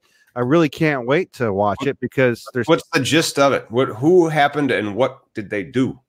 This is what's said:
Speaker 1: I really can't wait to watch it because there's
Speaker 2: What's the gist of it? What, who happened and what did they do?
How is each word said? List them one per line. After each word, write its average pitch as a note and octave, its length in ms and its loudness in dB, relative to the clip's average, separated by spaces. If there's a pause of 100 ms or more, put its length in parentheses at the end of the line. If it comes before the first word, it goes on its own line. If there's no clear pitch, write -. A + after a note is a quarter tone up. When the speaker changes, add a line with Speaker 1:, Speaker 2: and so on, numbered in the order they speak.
(360)
Speaker 1:
I B2 60 -6
really D3 280 2
can't C#3+ 380 -2
wait D#3 260 -2
to A2 200 -2
watch G2+ 320 -2
it B2+ 140 -4
because B2 440 0 (100)
there's A#2+ 140 -4
Speaker 2:
What's D#3+ 260 0
the D#3+ 60 0
gist C#3 380 0
of C#3 160 4
it? - 160 -4
What, B2+ 200 0
who D#3+ 400 4
happened D3 420 0
and G2+ 240 -2
what B2+ 240 -2 (160)
did G2+ 140 -10
they G#2 140 -4
do? A#2+ 460 -4